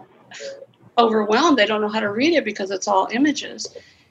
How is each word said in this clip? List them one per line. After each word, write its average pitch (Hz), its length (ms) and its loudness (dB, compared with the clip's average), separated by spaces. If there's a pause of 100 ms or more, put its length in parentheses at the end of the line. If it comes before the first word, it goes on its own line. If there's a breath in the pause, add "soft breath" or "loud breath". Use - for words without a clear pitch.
(960 loud breath)
overwhelmed. 226 640 4
They 208 80 4
don't 214 140 -2
know 208 80 -2
how 214 120 -4
to 208 100 -2
read 277 240 0
it 247 100 2
because 208 260 -6
it's 190 180 -6
all 190 240 2
images. 269 640 -2 (340 loud breath)